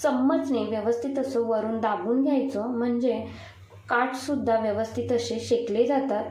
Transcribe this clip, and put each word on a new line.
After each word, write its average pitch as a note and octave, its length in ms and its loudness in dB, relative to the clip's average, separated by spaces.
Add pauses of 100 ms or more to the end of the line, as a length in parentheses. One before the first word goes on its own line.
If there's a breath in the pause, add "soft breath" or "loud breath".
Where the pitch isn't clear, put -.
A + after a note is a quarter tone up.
चम्मचने C4 640 2
व्यवस्थित A#3 540 -2
असं A#3 280 0
वरून A3 340 0
दाबून A3 420 0
घ्यायचं, B3 460 0
म्हणजे A#3+ 560 0 (640 loud breath)
काठसुद्धा B3 720 0
व्यवस्थित A3 520 -2
असे A#3 280 -2
शेकले A#3 460 2
जातात. C4+ 440 0